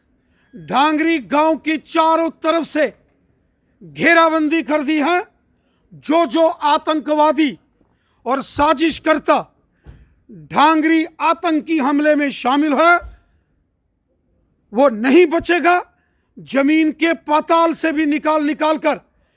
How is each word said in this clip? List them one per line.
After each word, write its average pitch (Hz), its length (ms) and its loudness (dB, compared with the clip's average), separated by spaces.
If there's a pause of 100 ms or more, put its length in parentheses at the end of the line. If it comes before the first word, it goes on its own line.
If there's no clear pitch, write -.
(540)
ढांगरी 294 680 0
गांव 302 360 0
की 311 200 -6
चारों 320 520 0 (140)
तरफ 330 220 -2
से 294 280 -4 (880)
घेराबंदी 311 840 0
कर 302 200 -2
दी 302 160 -2
है। 349 240 -2 (680)
जो 311 340 0
जो 320 200 2
आतंकवादी 302 1120 0 (680)
और 254 180 -2
साजिशकर्ता 302 1040 -2 (1040)
ढांगरी 311 540 2 (160)
आतंकी 320 560 -2
हमले 294 380 2
में 285 160 -2
शामिल 285 420 -2
है, 330 220 4 (1800)
वो 262 160 2
नहीं 254 380 2
बचेगा। 339 540 0 (560)
जमीन 277 560 0
के 330 220 -2
पाताल 330 580 0
से 320 180 -4
भी 311 140 -2
निकाल 302 380 -2
निकाल 311 340 -2
कर 294 220 -2 (380)